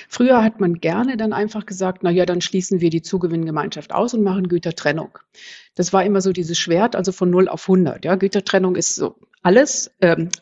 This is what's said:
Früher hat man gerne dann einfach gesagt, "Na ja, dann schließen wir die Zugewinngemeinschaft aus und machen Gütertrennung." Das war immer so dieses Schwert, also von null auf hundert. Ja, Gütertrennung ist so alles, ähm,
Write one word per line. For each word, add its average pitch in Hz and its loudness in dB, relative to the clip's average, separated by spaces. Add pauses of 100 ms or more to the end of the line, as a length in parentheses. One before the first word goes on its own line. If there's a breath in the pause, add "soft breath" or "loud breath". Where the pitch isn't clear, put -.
(100)
Früher 247 4
hat 220 0
man 175 2
gerne 202 -2
dann 220 -2
einfach 208 -4
gesagt, 185 -6
"Na 180 0
ja, 175 2
dann 175 -2
schließen 185 -2
wir 170 2
die 165 -2
Zugewinngemeinschaft 160 -4
aus 233 0
und 226 0
machen 185 0
Gütertrennung." 165 -4 (560 loud breath)
Das 180 -2
war 190 4
immer 196 2
so 190 0
dieses 170 -4
Schwert, 190 0
also 185 -2
von 180 0
null 185 4
auf - -8
hundert. 185 2
Ja, 180 2
Gütertrennung 190 0
ist - -4
so - -4 (260)
alles, 240 4 (120)
ähm, 165 2 (140)